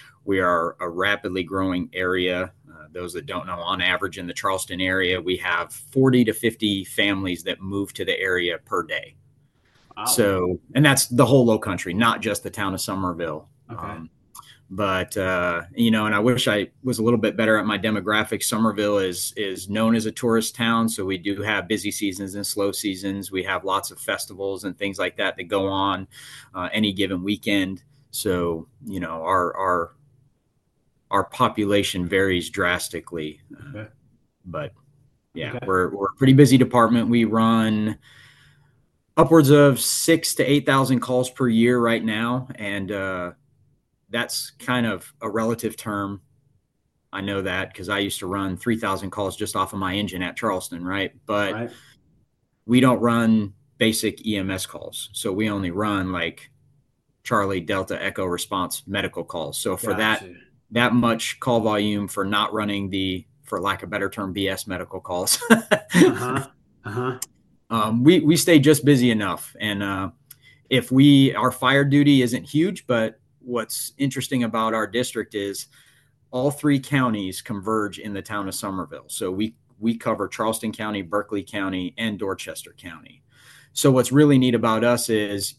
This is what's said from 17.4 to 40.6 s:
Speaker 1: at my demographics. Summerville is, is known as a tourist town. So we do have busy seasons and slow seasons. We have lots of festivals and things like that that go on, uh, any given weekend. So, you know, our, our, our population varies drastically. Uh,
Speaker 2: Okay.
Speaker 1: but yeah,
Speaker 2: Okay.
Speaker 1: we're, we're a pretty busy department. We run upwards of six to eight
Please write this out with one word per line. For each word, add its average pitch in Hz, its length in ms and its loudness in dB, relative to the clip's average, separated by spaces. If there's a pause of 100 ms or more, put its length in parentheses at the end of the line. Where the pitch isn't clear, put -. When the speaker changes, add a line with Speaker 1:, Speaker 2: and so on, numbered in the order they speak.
Speaker 1:
at 101 100 0
my 104 120 0
demographics. 107 640 -2
Summerville 107 560 0
is, 92 380 -4
is 95 320 -6
known 113 260 2
as 110 120 0
a 110 40 -6
tourist 113 460 0
town. 113 320 2
So 107 160 -6
we 95 140 -4
do 98 240 -4
have 101 260 -2
busy 101 240 -2
seasons 98 420 -6
and 101 100 -8
slow 101 280 -2
seasons. 98 580 -6
We 95 140 -4
have 92 200 -4
lots 95 280 -4
of - 80 -18
festivals 98 640 -6
and 92 120 -8
things 101 220 -6
like 92 200 -4
that 95 180 -2
that 92 80 -10
go 98 240 0
on, 95 400 -2 (440)
uh, 90 200 -6
any 107 200 0
given 95 300 -4
weekend. 98 640 -2 (260)
So, 87 560 -4 (180)
you 95 140 -8
know, 82 240 -8
our, 90 340 0
our, 90 360 -2 (1200)
our 98 100 2
population 101 840 0
varies 90 460 0
drastically. 87 920 -4 (140)
Uh, - 140 -20 (100)
Speaker 2:
Okay. 107 100 -14 (560)
Speaker 1:
but 143 280 -8 (600)
yeah, 73 220 -8
Speaker 2:
Okay. 123 100 -8
Speaker 1:
we're, 92 300 2
we're 98 140 -2
a - 80 -8
pretty 135 160 8
busy 135 260 10
department. 117 500 4
We 117 160 4
run 110 720 2 (1200)
upwards 160 340 8
of 143 280 8
six - 560 2
to - 100 2
eight 143 220 2